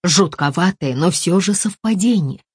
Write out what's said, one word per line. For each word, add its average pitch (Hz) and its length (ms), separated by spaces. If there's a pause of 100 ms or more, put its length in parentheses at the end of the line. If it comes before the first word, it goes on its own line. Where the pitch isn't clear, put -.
Жутковатое, 160 920
но 160 140
все 180 300
же 202 120
совпадение. 202 880 (120)